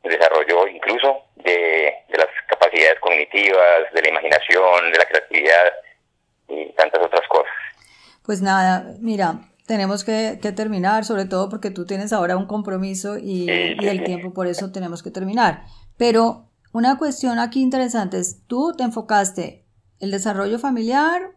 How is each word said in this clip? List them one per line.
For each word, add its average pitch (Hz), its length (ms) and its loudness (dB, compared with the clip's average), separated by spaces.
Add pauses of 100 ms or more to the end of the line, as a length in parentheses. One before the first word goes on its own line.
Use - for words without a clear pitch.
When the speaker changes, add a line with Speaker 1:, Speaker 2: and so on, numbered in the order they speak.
Speaker 1:
el 87 100 -8
desarrollo 80 560 0
incluso 123 560 -4 (120)
de, 82 580 -2 (140)
de - 100 -4
las 78 80 4 (220)
capacidades 82 520 4
cognitivas, 87 960 2
de 82 80 2
la 78 60 4
imaginación, 85 840 4
de 82 60 4
la 87 80 6
creatividad 82 680 4 (760)
y 73 240 -8
tantas 80 300 2
otras - 260 0
cosas. - 240 2 (720)
Speaker 2:
Pues 196 180 -4
nada, 185 420 2 (160)
mira, 196 400 -2 (260)
tenemos 202 380 -2
que, 220 380 -2
que 208 100 -4
terminar, 214 520 -2
sobre 202 200 -2
todo 190 240 -2
porque 214 220 -8
tú 180 160 -10
tienes 202 260 -6
ahora 180 240 0
un 190 100 -4
compromiso 196 720 -6
y, 185 300 -6
Speaker 1:
Sí, 175 60 -2 (240)
Speaker 2:
y - 40 -8
Speaker 1:
sí, 202 80 0
Speaker 2:
el 190 120 0
Speaker 1:
sí. 175 40 -6
Speaker 2:
tiempo, 180 300 -6
por 185 120 -4
eso 185 260 -4
tenemos 175 300 -10
que 180 80 -12
terminar. 190 520 0 (360)
Pero 226 480 2 (260)
una 254 260 2
cuestión 269 400 -2
aquí 233 240 -2
interesante 240 560 0
es, - 280 -6
tú 294 300 -2
te 262 80 -4
enfocaste 208 800 -2 (360)
el 196 100 -6
desarrollo 196 480 -4
familiar 277 800 -2